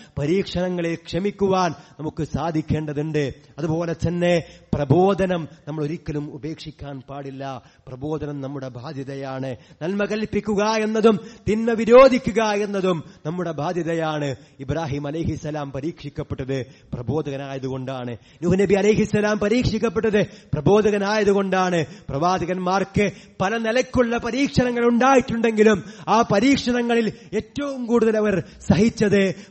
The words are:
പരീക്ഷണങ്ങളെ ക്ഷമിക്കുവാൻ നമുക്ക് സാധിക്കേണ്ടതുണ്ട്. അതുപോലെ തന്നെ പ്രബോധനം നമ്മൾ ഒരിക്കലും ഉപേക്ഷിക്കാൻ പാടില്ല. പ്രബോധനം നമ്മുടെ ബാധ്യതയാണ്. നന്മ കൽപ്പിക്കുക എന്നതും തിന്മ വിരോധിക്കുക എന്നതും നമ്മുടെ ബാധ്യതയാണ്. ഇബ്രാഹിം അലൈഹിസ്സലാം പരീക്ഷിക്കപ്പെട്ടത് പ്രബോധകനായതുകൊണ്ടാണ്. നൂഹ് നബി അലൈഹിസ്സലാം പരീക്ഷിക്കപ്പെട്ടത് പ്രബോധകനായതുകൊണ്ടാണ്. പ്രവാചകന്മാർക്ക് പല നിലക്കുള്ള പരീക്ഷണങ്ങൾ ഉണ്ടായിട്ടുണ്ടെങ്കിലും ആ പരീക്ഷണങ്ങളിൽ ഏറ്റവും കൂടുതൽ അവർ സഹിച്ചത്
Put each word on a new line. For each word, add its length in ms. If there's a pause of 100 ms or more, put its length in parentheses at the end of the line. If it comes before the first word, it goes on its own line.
(180)
പരീക്ഷണങ്ങളെ 760
ക്ഷമിക്കുവാൻ 800 (260)
നമുക്ക് 240
സാധിക്കേണ്ടതുണ്ട്. 1080 (240)
അതുപോലെ 380 (120)
തന്നെ 340 (320)
പ്രബോധനം 760 (200)
നമ്മൾ 160
ഒരിക്കലും 500
ഉപേക്ഷിക്കാൻ 760
പാടില്ല. 520 (260)
പ്രബോധനം 520
നമ്മുടെ 280
ബാധ്യതയാണ്. 880 (260)
നന്മ 220
കൽപ്പിക്കുക 580
എന്നതും 580 (280)
തിന്മ 240
വിരോധിക്കുക 680
എന്നതും 600 (220)
നമ്മുടെ 260
ബാധ്യതയാണ്. 840 (240)
ഇബ്രാഹിം 460
അലൈഹിസ്സലാം 640
പരീക്ഷിക്കപ്പെട്ടത് 920 (300)
പ്രബോധകനായതുകൊണ്ടാണ്. 1200 (260)
നൂഹ് 180
നബി 140
അലൈഹിസ്സലാം 640
പരീക്ഷിക്കപ്പെട്ടത് 880 (260)
പ്രബോധകനായതുകൊണ്ടാണ്. 1300 (240)
പ്രവാചകന്മാർക്ക് 1000 (300)
പല 160
നിലക്കുള്ള 600
പരീക്ഷണങ്ങൾ 720
ഉണ്ടായിട്ടുണ്ടെങ്കിലും 960 (240)
ആ 140
പരീക്ഷണങ്ങളിൽ 920 (240)
ഏറ്റവും 500
കൂടുതൽ 300
അവർ 240
സഹിച്ചത് 920 (160)